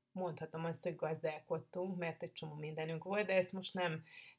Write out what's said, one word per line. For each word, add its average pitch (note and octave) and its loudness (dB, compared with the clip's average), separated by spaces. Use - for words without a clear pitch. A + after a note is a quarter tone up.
mondhatom E3 -2
azt, E3 -2
hogy E3+ 0
gazdálkodtunk, E3 0
mert E3 -2
egy E3 -4
csomó D3+ -8
mindenünk D#3 -2
volt, G3+ 2
de F#3+ 4
ezt F#3 6
most F#3+ -4
nem, E3+ 2